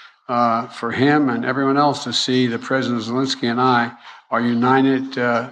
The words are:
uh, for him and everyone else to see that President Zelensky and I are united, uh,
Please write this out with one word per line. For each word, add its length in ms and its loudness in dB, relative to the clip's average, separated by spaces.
uh, 400 0
for 240 -8
him 360 2
and 160 -2
everyone 320 0
else 280 0
to 80 -6
see 340 0
that 160 -4
President 400 -2
Zelensky 480 -2
and 100 -2
I 320 2
are 100 0
united, 760 2
uh, 340 0